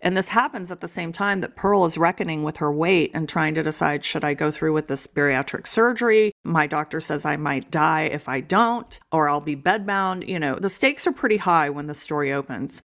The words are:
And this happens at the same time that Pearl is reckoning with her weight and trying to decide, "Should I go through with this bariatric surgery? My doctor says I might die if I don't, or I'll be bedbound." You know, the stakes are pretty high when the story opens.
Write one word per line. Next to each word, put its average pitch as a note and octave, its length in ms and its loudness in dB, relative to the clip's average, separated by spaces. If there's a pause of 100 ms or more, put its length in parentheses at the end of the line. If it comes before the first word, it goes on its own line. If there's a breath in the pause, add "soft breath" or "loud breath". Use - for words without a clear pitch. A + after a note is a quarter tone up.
And F#3 140 0
this F#3+ 140 0
happens A3 420 -2
at F3 80 -12
the - 80 -8
same E3 240 -6
time G3 280 -2
that - 160 -8
Pearl G3 280 4
is E3 120 2
reckoning E3 460 0
with D3+ 140 -4
her D3 160 0
weight E3 420 2
and D#3+ 140 -2
trying D#3 260 0
to D#3 80 0
decide, D3+ 420 0
"Should - 200 -4
I D3 100 0
go D3+ 160 0
through D#3 220 0
with D3+ 160 0
this - 180 -2
bariatric C#3 600 0
surgery? A3+ 640 4 (120)
My D#3+ 220 2
doctor D3+ 340 -4
says D3 240 -4
I D3+ 120 0
might D3 340 -4
die D#3 320 2
if D3 260 -4
I C3 120 -2
don't, A#3 580 0 (140)
or D#3 160 2
I'll D3 120 0
be D3 160 -6
bedbound." F#3+ 720 -2
You F#3 120 -4
know, C#3 160 0
the G3 120 -4
stakes C#4 380 0
are F4 60 2
pretty G#3+ 240 0
high E3+ 340 2
when D3 160 -8
the D3+ 80 -8
story C#3+ 380 -2
opens. C3+ 560 -6